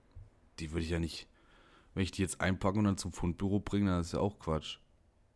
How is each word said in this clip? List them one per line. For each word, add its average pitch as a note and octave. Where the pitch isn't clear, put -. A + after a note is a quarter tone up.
Die D#2
würde E2
ich D#2+
ja E2+
nicht, E2
wenn F#2+
ich F#2
die -
jetzt -
einpacke F#2+
und G#2+
dann G2
zum F2+
Fundbüro F#2+
bringe, G2+
dann F2
ist E2+
ja C#2
auch G#2
Quatsch. -